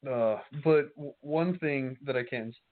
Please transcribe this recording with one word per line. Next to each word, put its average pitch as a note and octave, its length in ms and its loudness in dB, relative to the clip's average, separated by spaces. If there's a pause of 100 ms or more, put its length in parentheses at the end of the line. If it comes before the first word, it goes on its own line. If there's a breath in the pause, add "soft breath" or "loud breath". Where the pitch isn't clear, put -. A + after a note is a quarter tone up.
Uh, A#2 340 2 (260)
but D3+ 320 4
w-, C#3+ 260 -10
one E3 360 0
thing C#3 460 -2
that C#3 120 -4
I B2 80 0
can A#2 300 -6 (180)